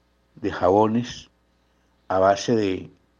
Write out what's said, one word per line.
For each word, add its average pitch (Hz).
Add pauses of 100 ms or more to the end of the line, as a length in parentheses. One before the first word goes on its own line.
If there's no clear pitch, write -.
(360)
de 98
jabones 107 (760)
a 92
base 98
de 95 (280)